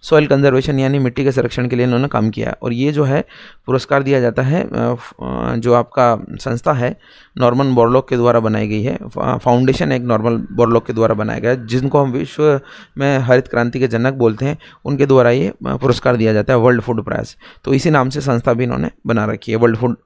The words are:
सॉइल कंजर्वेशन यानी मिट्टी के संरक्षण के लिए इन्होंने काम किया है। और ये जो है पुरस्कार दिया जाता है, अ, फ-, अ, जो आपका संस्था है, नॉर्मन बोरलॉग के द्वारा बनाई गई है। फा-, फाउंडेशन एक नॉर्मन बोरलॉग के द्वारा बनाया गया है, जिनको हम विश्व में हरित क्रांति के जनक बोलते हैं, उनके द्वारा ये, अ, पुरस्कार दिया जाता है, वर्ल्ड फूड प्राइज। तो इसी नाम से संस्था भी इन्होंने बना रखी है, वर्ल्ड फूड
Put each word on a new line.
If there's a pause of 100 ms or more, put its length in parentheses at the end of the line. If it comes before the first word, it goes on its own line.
सॉइल
कंजर्वेशन
यानी
मिट्टी
के
संरक्षण
के
लिए
इन्होंने
काम
किया
है।
और
ये
जो
है (400)
पुरस्कार
दिया
जाता
है,
अ,
फ-, (100)
अ,
जो
आपका
संस्था
है, (380)
नॉर्मन
बोरलॉग
के
द्वारा
बनाई
गई
है। (100)
फा-,
फाउंडेशन
एक
नॉर्मन
बोरलॉग
के
द्वारा
बनाया
गया
है,
जिनको
हम
विश्व (360)
में
हरित
क्रांति
के
जनक
बोलते
हैं, (280)
उनके
द्वारा
ये,
अ, (100)
पुरस्कार
दिया
जाता
है,
वर्ल्ड
फूड
प्राइज। (280)
तो
इसी
नाम
से
संस्था
भी
इन्होंने (180)
बना
रखी
है,
वर्ल्ड
फूड (100)